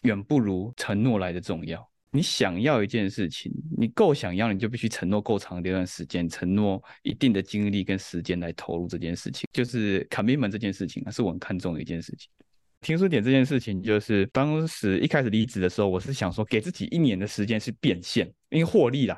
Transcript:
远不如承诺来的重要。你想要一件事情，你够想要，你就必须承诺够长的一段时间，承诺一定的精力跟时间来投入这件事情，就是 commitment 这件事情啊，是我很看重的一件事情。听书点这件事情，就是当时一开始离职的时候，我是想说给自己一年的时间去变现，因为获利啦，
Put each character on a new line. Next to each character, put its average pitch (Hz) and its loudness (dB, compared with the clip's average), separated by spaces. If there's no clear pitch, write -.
远 107 2
不 139 2
如 101 0
承 107 -2
诺 113 4
来 90 -2
的 87 -6
重 82 -6
要。 82 -8
你 139 2
想 95 0
要 127 4
一 98 0
件 104 0
事 98 -2
情， - -8
你 117 2
够 165 4
想 98 -2
要， 107 2
你 95 0
就 107 0
必 120 -6
须 113 -2
承 - -4
诺 104 2
够 107 0
长 90 -8
的 92 -2
一 92 0
段 92 0
时 - -10
间， 87 -2
承 87 -2
诺 101 2
一 - -2
定 127 4
的 98 0
精 104 -2
力 98 0
跟 98 -2
时 90 -6
间 87 -2
来 85 -4
投 - -6
入 87 -4
这 85 -6
件 85 -4
事 - -8
情， - -8
就 123 0
是 107 0
commitment 117 2
这 104 -4
件 101 -2
事 92 -4
情 - -10
啊， 101 -8
是 123 -2
我 95 0
很 87 -4
看 - -6
重 87 -4
的 76 -6
一 65 -8
件 85 -6
事 - -14
情。 - -20
听 160 0
书 190 4
点 147 2
这 123 2
件 131 6
事 139 2
情， 95 -4
就 107 2
是 101 2
当 151 2
时 98 0
一 - 2
开 151 2
始 117 0
离 107 2
职 - -6
的 92 4
时 90 -2
候， 104 4
我 92 0
是 139 -6
想 95 -2
说 110 -2
给 110 2
自 92 -4
己 92 -6
一 - -2
年 127 4
的 95 -4
时 104 -2
间 110 0
去 123 -8
变 87 2
现， - 0
因 151 0
为 165 4
获 165 6
利 131 0
啦， 87 -2